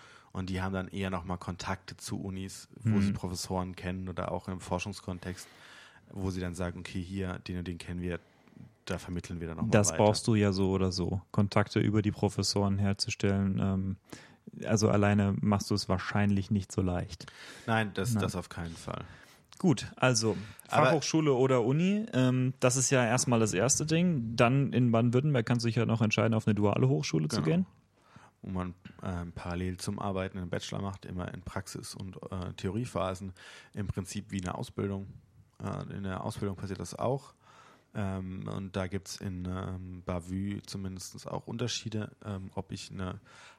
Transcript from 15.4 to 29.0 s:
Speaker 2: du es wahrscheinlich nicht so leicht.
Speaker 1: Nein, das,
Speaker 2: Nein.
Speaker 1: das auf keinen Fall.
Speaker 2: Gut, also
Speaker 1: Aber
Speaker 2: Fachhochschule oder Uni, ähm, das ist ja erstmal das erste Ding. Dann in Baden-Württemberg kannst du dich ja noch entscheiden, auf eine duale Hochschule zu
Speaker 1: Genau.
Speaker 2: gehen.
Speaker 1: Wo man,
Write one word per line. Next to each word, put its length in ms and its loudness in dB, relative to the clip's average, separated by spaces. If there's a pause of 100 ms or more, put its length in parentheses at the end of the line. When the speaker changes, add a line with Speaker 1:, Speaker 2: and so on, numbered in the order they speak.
Speaker 2:
du 60 2
es 120 -4
wahrscheinlich 640 0
nicht 200 0
so 100 0
leicht. 460 -4 (400)
Speaker 1:
Nein, 260 2
das, 200 0
Speaker 2:
Nein. 80 2
Speaker 1:
das 140 0
auf 140 -6
keinen 260 -8
Fall. 260 -8 (580)
Speaker 2:
Gut, 360 2
also 400 4 (340)
Speaker 1:
Aber 180 6
Speaker 2:
Fachhochschule 460 4
oder 300 6
Uni, 500 2
ähm, 460 4
das 180 4
ist 120 2
ja 160 6
erstmal 340 4
das 140 4
erste 320 4
Ding. 500 2
Dann 380 4
in 180 6
Baden-Württemberg 540 4
kannst 180 2
du 40 2
dich 80 2
ja 100 4
noch 160 2
entscheiden, 320 4
auf 140 2
eine 80 4
duale 340 4
Hochschule 380 0
zu 160 0
Speaker 1:
Genau. 140 4
Speaker 2:
gehen. 80 2 (760)
Speaker 1:
Wo 80 -10
man, 240 -4 (300)